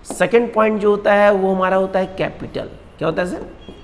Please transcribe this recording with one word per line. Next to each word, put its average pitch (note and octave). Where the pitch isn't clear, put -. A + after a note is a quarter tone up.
Second A3+
point G#3+
जो G#3
होता G#3
है G#3
वो F#3+
हमारा F#3
होता F#3+
है F#3+
capital। -
क्या D#3+
होता E3
है F3+
सर? -